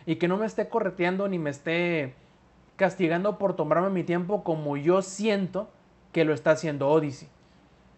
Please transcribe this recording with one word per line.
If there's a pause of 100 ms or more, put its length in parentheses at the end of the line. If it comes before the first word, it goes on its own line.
y
que
no
me
esté
correteando
ni
me
esté (680)
castigando
por
tomarme
mi
tiempo
como
yo
siento (420)
que
lo
está
haciendo
Odyssey. (720)